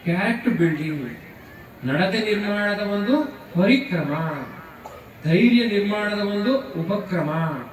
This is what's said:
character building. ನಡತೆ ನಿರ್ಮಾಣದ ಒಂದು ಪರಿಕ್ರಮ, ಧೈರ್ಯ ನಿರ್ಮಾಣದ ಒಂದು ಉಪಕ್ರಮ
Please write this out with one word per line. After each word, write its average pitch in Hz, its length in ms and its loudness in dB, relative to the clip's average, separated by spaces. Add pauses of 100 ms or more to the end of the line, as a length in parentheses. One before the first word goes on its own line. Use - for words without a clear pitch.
character 202 460 0
building. 151 640 0 (680)
ನಡತೆ 180 400 2
ನಿರ್ಮಾಣದ 208 580 0 (140)
ಒಂದು 220 200 2 (380)
ಪರಿಕ್ರಮ, 175 580 2 (1120)
ಧೈರ್ಯ 233 420 6
ನಿರ್ಮಾಣದ 208 560 0 (120)
ಒಂದು 208 180 0 (280)
ಉಪಕ್ರಮ 175 500 -2 (420)